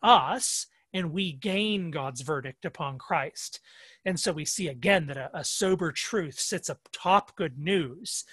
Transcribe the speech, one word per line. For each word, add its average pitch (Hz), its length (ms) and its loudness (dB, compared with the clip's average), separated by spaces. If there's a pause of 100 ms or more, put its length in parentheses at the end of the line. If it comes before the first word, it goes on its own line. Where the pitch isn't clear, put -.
us 208 640 6 (260)
and 180 180 -2
we 185 220 -2
gain 196 560 -2
God's 135 320 -6
verdict 135 440 -4
upon 139 340 -6
Christ. - 600 -4 (460)
And 185 140 0
so 196 120 0
we 151 140 -4
see 180 220 -2
again 151 400 2
that 139 100 -6
a, 135 160 -8
a 147 100 -6
sober 180 480 0
truth 165 480 -4
sits - 300 -4
atop - 640 2
good 147 220 -4
news 160 760 -2